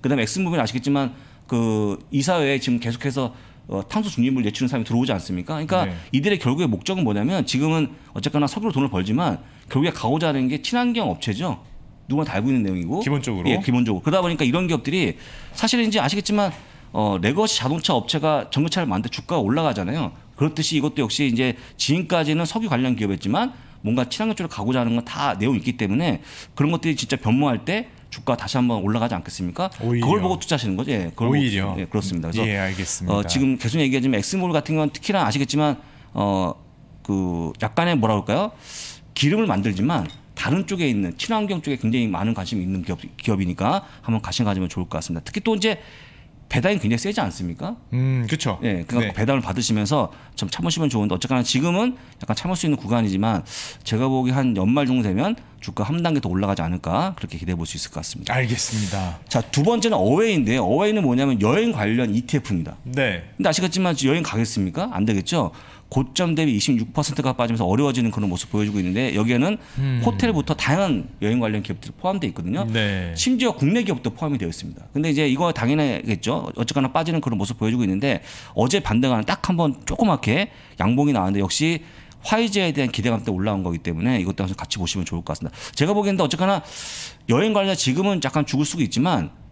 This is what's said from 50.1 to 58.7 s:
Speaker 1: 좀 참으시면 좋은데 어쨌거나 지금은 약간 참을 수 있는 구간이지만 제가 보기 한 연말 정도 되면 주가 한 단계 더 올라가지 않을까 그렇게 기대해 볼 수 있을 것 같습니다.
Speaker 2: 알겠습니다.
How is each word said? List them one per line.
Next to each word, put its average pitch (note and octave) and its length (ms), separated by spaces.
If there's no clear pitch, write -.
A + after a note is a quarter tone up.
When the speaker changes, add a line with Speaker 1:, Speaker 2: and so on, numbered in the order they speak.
Speaker 1:
좀 F#2+ 140
참으시면 E3 400
좋은데 G#2 260
어쨌거나 B2+ 280
지금은 F3 520
약간 - 140
참을 F3+ 220
수 - 80
있는 D3 120
구간이지만 G#2+ 680
제가 A#2+ 240
보기 C3 220
한 B2+ 260
연말 A#2+ 280
정도 B2+ 180
되면 A#2 320
주가 - 240
한 E3+ 180
단계 D#3+ 160
더 G#2+ 80
올라가지 F#2+ 340
않을까 F2+ 540
그렇게 - 220
기대해 E2+ 180
볼 E2 120
수 - 100
있을 - 140
것 - 100
같습니다. - 320
Speaker 2:
알겠습니다. G#2 840